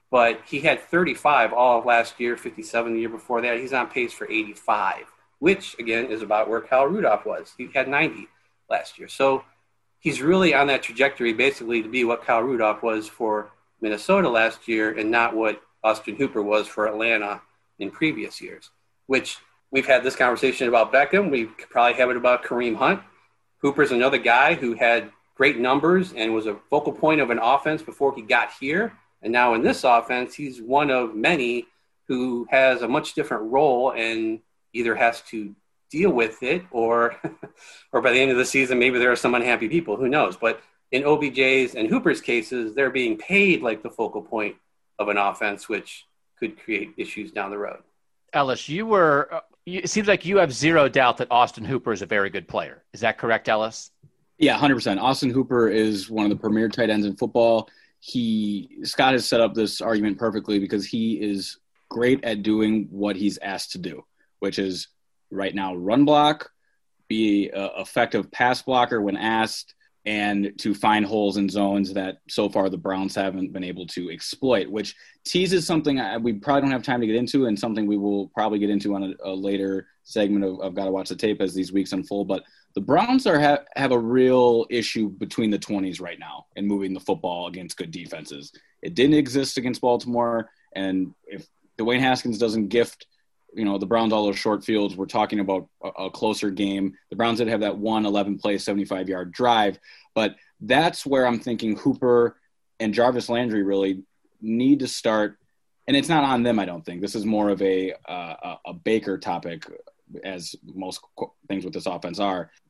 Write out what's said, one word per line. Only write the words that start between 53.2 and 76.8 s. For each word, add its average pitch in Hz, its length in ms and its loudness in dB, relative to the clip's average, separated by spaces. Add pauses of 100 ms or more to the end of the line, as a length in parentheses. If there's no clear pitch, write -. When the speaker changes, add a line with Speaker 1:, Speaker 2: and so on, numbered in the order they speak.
Speaker 2:
Ellis? 113 420 -2 (480)
Speaker 3:
Yeah, 135 180 4
hundred 139 200 4
percent. 104 240 -2
Austin 131 300 0
Hooper 123 380 2
is 107 400 0
one 110 160 -2
of 104 60 2
the 104 60 0
premier 110 320 0
tight 110 220 0
ends 104 160 0
in 98 100 -4
football. 117 520 2 (320)
He, 107 800 -2
Scott 135 300 2
has 120 140 2
set 120 140 2
up 104 140 2
this 107 260 -2
argument 104 380 0
perfectly 107 400 -2
because 98 280 -2
he 113 280 -2
is 101 440 -6 (300)
great 123 360 0
at 107 180 -4
doing 107 480 2
what 101 260 -4
he's 98 220 -2
asked 95 340 -8
to 95 60 -10
do, 87 260 -10 (340)
which 98 200 -4
is 95 300 -4 (420)
right 95 240 -6
now 95 200 -6
run 107 320 2
block, 147 440 4 (580)
be 107 420 2
a 98 300 -8
effective 117 500 -2
pass 127 320 0
blocker 123 400 0
when 98 140 -2
asked, 110 580 -2 (320)
and 104 520 -2
to 107 140 -2
find 107 320 2
holes 104 320 0
in 98 140 0
zones 98 420 0
that 95 260 -6 (120)
so 104 180 0
far 98 220 0
the 92 80 -8
Browns 95 360 -4
haven't 95 380 -4
been 92 120 -8
able 90 240 -10
to 87 220 -8
exploit, 101 560 -2
which 104 280 -6 (320)
teases 180 400 0
something 151 340 0
I, 107 160 -4
we 117 180 -2
probably 139 280 2
don't 139 80 2
have 127 120 -2